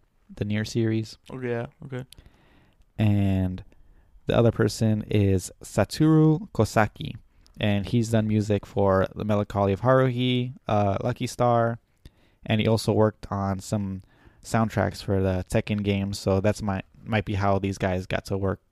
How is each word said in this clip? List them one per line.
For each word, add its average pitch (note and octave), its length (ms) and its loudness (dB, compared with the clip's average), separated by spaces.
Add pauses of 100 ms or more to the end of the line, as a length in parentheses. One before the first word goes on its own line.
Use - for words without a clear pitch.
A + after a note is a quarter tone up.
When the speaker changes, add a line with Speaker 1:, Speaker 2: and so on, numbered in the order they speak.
(340)
Speaker 1:
the - 120 -6
Nier G#2 200 -2
series. A2 520 -4 (140)
Speaker 2:
Okay, B2+ 180 -8
yeah, A#2 160 -6 (200)
okay. C3 200 -12 (920)
Speaker 1:
And G2 640 2 (640)
the - 100 2
other A#2 160 4
person A2 560 0
is G2 440 0 (120)
Satoru D#3 880 2
Kosaki, - 640 -2 (440)
and G2+ 260 0
he's A2+ 240 0
done A2 180 2
music G#2 380 0
for F#2+ 400 2 (100)
The - 80 -6
Melancholy G#2 480 0
of F#2+ 100 -2
Haruhi, B2+ 720 2 (140)
uh, G2+ 360 0
Lucky B2 240 -4
Star, A#2 500 0 (680)
and A2 160 0
he G2+ 80 2
also A2 240 2
worked G#2+ 380 2
on G2 300 -2
some G2 420 -4 (420)
soundtracks G#2+ 600 -2
for G2 180 0
the F#2 260 -2
Tekken G#2+ 360 -2
games, G2 340 -2
so F#2+ 240 2
that's G#2 220 0
might, G2 220 -4 (200)
might A2 200 -2
be G#2 100 -4
how G2 240 2
these G2 180 -2
guys F#2 300 -2
got - 180 -4
to G2 120 -4
work F#2+ 240 -2 (100)